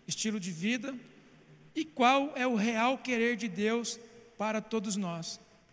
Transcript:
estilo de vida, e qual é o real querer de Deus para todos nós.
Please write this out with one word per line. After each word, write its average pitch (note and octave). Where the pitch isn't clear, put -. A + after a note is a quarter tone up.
estilo G#3
de F3+
vida, A3
e D#4
qual C#4
é B3+
o B3+
real A3+
querer A#3+
de G#3+
Deus G#3+
para G#3+
todos G#3+
nós. E3+